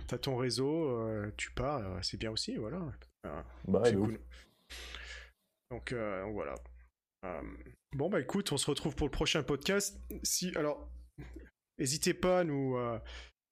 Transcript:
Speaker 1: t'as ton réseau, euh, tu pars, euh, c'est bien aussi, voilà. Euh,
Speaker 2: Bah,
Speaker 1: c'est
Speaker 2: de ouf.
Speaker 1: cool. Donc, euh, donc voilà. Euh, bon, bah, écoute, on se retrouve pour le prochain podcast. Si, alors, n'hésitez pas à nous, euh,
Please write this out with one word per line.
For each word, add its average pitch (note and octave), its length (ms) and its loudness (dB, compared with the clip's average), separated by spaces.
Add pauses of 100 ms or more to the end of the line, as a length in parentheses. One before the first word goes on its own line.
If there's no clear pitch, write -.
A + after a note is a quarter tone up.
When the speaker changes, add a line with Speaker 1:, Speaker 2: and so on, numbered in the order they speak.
Speaker 1:
t'as B2 100 0
ton C3 180 2
réseau, C3 540 4
euh, A2 480 0
tu - 140 -4
pars, C#3 340 0
euh, F#2 160 -2
c'est - 160 -2
bien A2 140 -2
aussi, G#3 260 -2
voilà. C3 220 -2 (480)
Euh, D#2+ 140 -6 (260)
Speaker 2:
Bah, F#2+ 180 6
Speaker 1:
c'est A#2 80 8
Speaker 2:
de G2+ 40 4
ouf. G#2 120 4
Speaker 1:
cool. A2 100 -4 (1500)
Donc, A#2 200 -6
euh, G#2 320 -2
donc G#2+ 100 -4
voilà. C#2+ 220 -2 (720)
Euh, E2+ 160 -4 (520)
bon, C#3+ 160 0
bah, G3+ 100 2
écoute, G3 320 0
on C#3+ 60 0
se - 120 0
retrouve C#3+ 260 0
pour D3+ 120 2
le C3+ 40 -4
prochain D#3 320 2
podcast. F#3+ 560 0 (240)
Si, - 340 2
alors, D3 320 0 (880)
n'hésitez D#3 340 2
pas F3+ 260 6
à F3+ 40 8
nous, C#3 340 2
euh, A#2 220 0 (520)